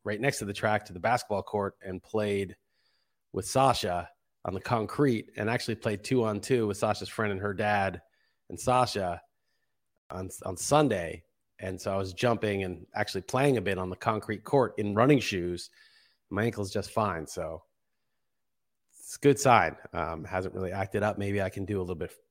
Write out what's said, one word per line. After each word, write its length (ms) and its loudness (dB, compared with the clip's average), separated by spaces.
right 180 -4
next 180 0
to 60 -6
the 80 -4
track 320 0
to 80 -16
the 60 -10
basketball 440 0
court 380 -2
and 200 -10
played 540 -2
with 120 -6
Sasha 640 2
on 80 -4
the 80 -6
concrete 760 0
and 140 -2
actually 260 -2
played 280 -4
two 200 2
on 160 0
two 280 0
with 100 -4
Sasha's 320 -2
friend 220 -2
and 100 -4
her 120 -2
dad 480 0
and 100 -12
Sasha 600 0
on, 200 -8
on 120 -4
Sunday. 640 2
And 200 -6
so 140 -4
I 40 0
was 160 -4
jumping 500 2
and 320 -8
actually 260 -2
playing 360 2
a 40 0
bit 160 0
on 120 -4
the 80 -6
concrete 480 -2
court 320 2
in 180 -2
running 240 8
shoes. 500 -2
My 160 0
ankle's 260 -2
just 200 -4
fine. 360 -2
So 360 -8
it's 200 -14
a 20 -20
good 180 6
sign. 380 6
Um, 320 -4
hasn't 320 -4
really 160 -4
acted 320 -2
up. 140 0
Maybe 240 -2
I 80 0
can 160 -6
do 140 -2
a 20 -2
little 140 -4
bit 180 -8